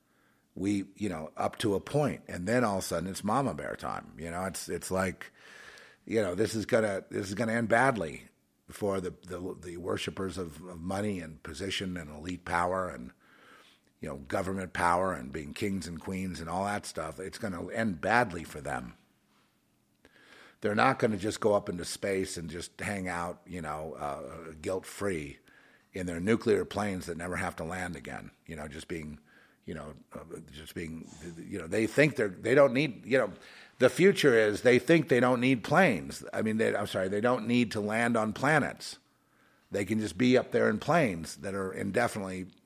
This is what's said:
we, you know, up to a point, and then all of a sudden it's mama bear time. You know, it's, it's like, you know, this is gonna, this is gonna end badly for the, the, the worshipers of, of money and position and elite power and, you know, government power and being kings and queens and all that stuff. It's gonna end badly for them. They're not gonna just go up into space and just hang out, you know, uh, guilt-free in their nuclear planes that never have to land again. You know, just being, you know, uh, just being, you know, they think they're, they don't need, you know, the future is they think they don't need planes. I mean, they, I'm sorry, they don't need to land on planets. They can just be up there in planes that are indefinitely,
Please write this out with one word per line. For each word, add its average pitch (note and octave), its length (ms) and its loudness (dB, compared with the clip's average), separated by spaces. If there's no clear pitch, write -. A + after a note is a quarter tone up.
we, G2 300 0
you G#2 120 -4
know, D#2 260 -6
up G2 220 -2
to G#2 180 0
a F2+ 60 0
point, C#3 480 0
and F2+ 180 -6
then B2 160 4
all G2+ 140 2
of F#2 80 -2
a - 20 -6
sudden F2 220 -2
it's F#2+ 160 -8
mama A2 300 0
bear C#2+ 200 -6
time. G1+ 440 -8
You E2 120 -8
know, F2 140 -4
it's, F2+ 240 -8
it's F2 220 -6
like, F#2 420 -2
you A2 160 0
know, F2+ 140 0
this G#2 200 0
is G#2 120 -2
gonna, G#2+ 420 2
this G2+ 200 -4
is G2+ 60 -4
gonna A2+ 200 0
end A#2 140 0
badly A2 560 2
for G2 320 -2
the, F2 140 -6
the, F#2 360 -8
the F2 160 -12
worshipers F#2+ 580 -4
of, D#2+ 320 -8
of E2+ 100 -14
money F#2+ 420 -2
and D#2 220 -14
position F#2 540 -6
and D2+ 180 -10
elite E2+ 300 -8
power F2+ 460 0
and, B1+ 220 -12
you D#2 80 -8
know, C#2 60 -8
government F#2 580 -4
power F2+ 400 4
and C2+ 180 -10
being D2+ 220 -8
kings G2 320 -2
and E2+ 120 -8
queens F#2 400 -6
and E2 120 -8
all F#2+ 160 0
that G2+ 180 -4
stuff. D#2+ 340 -8
It's F#2+ 200 -10
gonna F2+ 300 -6
end G#2 340 -2
badly G2 420 2
for D2+ 160 -12
them. B1 320 -6
They're G#2 140 0
not A#2+ 240 4
gonna A2 180 2
just G2 240 -4
go G#2 140 6
up G2+ 160 2
into F2 160 -6
space F#2+ 500 -2
and E2 140 -8
just E2+ 280 -12
hang F#2 300 -4
out, F2 380 -6
you F2 160 -8
know, D#2 360 -6
uh, D#2 640 -8
guilt-free F2+ 800 -4
in F#2 100 -6
their E2+ 160 -4
nuclear G#2 460 2
planes F#2+ 400 -4
that E2+ 100 -6
never F2 200 -6
have F2 200 -4
to F2 80 -6
land D#2+ 320 -6
again. A#1 360 -12
You D#2+ 100 -12
know, D2+ 120 -10
just D2+ 200 -12
being, D2+ 300 -8
you F2+ 100 -10
know, D2+ 180 -12
uh, D#2+ 280 -14
just D#2 220 -16
being, D#2+ 340 -10
you G2+ 80 -8
know, E2 120 -8
they G#2+ 180 2
think C#3+ 300 4
they're, G#2+ 120 2
they G#2+ 240 -2
don't C#3 200 8
need, A#2+ 340 -2
you A#2+ 100 2
know, G#2+ 140 2
the B2 100 8
future D#3+ 480 6
is G#2 260 4
they B2 180 8
think E3 280 6
they B2 120 6
don't B2 200 4
need B2+ 220 4
planes. A2+ 720 2
I G#2+ 100 0
mean, A2 140 0
they, A2 180 4
I'm G2+ 140 -2
sorry, F#2+ 200 0
they G#2 120 0
don't A#2 260 2
need A#2+ 260 4
to A2 80 -2
land A#2 360 2
on G#2+ 160 2
planets. C3 640 0
They G2 140 0
can A2 160 0
just F#2 180 -4
be B2 180 6
up - 140 4
there A2+ 180 4
in G#2+ 100 2
planes A#2 580 0
that G2 180 -8
are F#2+ 180 -4
indefinitely, G2 760 -2